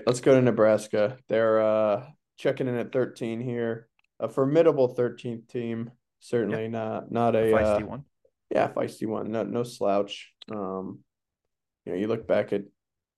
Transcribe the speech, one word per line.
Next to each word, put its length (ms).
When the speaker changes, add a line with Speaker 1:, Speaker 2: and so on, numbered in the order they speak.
Speaker 1:
let's 140
go 120
to 80
Nebraska. 760
They're, 320
uh, 440
checking 300
in 80
at 160
thirteen 480
here. 480
A 80
formidable 600
thirteenth 580
team. 440
Certainly 440
Speaker 2:
Yep. 80
Speaker 1:
not, 400
not 240
Speaker 2:
A 180
Speaker 1:
a, 0
Speaker 2:
feisty 300
Speaker 1:
uh, 40
Speaker 2:
one. 180
Speaker 1:
yeah, 220
feisty 360
one. 240
No, 120
no 200
slouch. 680
Um, 500
you 80
know, 60
you 80
look 200
back 260
at 100